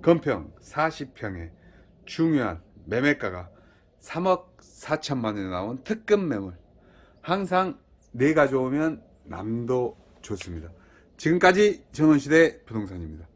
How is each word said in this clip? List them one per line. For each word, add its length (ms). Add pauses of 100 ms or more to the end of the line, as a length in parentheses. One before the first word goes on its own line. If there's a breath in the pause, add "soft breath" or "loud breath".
건평 580
사십 540
평에 380 (540 soft breath)
중요한 560 (240)
매매가가 640 (500 soft breath)
삼억 600
사천만 760
원에 120
나온 340
특급 380
매물, 320 (680 soft breath)
항상 580 (320)
내가 360
좋으면 540 (220)
남도 760 (240)
좋습니다. 480 (460 soft breath)
지금까지 760
전원시대 720
부동산입니다. 600 (100)